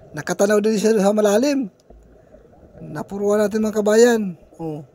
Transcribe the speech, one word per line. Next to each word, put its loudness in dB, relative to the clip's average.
Nakatanaw -2
din 0
siya 0
sa 2
malalim. 0
Napuruan -4
natin, -2
mga -2
kabayan. 4
Oh. -10